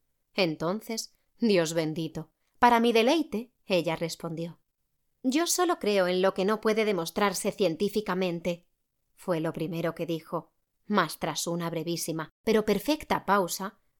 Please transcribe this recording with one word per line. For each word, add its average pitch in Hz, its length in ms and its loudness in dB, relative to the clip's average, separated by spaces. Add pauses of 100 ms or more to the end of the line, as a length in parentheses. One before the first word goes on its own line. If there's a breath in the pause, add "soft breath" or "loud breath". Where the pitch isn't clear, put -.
(340)
Entonces, 185 840 -4 (220)
Dios 175 340 4
bendito, 156 580 -4 (280)
para 240 200 6
mi 233 140 4
deleite, 240 600 2 (140)
ella 165 300 0
respondió: 165 640 -8 (640)
"Yo 285 240 0
solo 349 320 0
creo 202 280 2
en 185 140 0
lo 190 140 2
que 190 100 -2
no 214 160 0
puede 220 240 2
demostrarse 196 680 0
científicamente", 180 1120 -2 (480)
fue 170 260 -4
lo 160 120 -2
primero 165 420 -4
que 170 120 -6
dijo, 160 460 -6 (340)
mas 196 320 0
tras - 280 -4
una 170 240 -4
brevísima, 160 600 -6 (140)
pero 220 220 2
perfecta 214 580 -2
pausa, 190 560 0 (200)